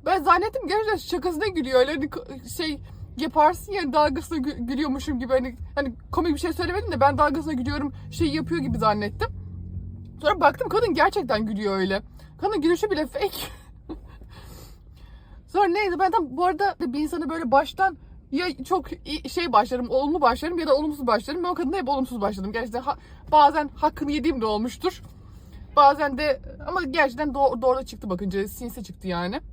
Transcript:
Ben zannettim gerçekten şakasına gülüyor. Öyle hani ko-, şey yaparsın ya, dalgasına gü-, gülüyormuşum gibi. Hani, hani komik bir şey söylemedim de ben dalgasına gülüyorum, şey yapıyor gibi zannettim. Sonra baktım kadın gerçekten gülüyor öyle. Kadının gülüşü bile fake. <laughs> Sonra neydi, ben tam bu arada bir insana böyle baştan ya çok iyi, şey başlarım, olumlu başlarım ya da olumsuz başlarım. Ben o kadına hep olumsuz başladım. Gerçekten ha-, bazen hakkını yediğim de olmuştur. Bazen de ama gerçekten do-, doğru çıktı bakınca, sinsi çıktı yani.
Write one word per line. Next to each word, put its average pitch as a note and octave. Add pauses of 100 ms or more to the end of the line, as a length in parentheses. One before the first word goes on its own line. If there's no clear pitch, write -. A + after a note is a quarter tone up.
Ben F4
zannettim F#4
gerçekten G#4+
şakasına F4
gülüyor. C4
Öyle C4+
hani D4
ko-, -
şey D#4 (360)
yaparsın D#4
ya, E4+
dalgasına D4+
gü-, C4
gülüyormuşum C#4
gibi. B3
Hani, C4 (180)
hani C#4 (180)
komik E4
bir D4
şey E4+
söylemedim F4+
de B3+
ben C#4
dalgasına D#4
gülüyorum, C4+ (180)
şey E4+
yapıyor D#4+
gibi B3
zannettim. G#3 (920)
Sonra F#4+
baktım D4
kadın G4+
gerçekten C4
gülüyor G3+
öyle. F#3+ (380)
Kadının F#4+
gülüşü E4+
bile D4+
fake. - (500)
<laughs> - (1500)
Sonra G4
neydi, F4+
ben F#4
tam D4+
bu F4
arada F#4
bir B3
insana D#4
böyle D#4+
baştan D#4 (360)
ya D4+
çok E4+
iyi, -
şey E4+
başlarım, A#3+
olumlu D4
başlarım C#4+
ya D#4+
da C4+
olumsuz D4
başlarım. C4+
Ben F4+
o F4+
kadına E4+
hep C4+
olumsuz C4
başladım. G3+
Gerçekten A#3
ha-, - (340)
bazen D4
hakkını D4+
yediğim C#4+
de A3
olmuştur. A3+ (720)
Bazen C#4+
de D4 (260)
ama F4+
gerçekten D4
do-, C4
doğru C4
çıktı G#3+
bakınca, G3
sinsi A#3
çıktı -
yani. F3+ (120)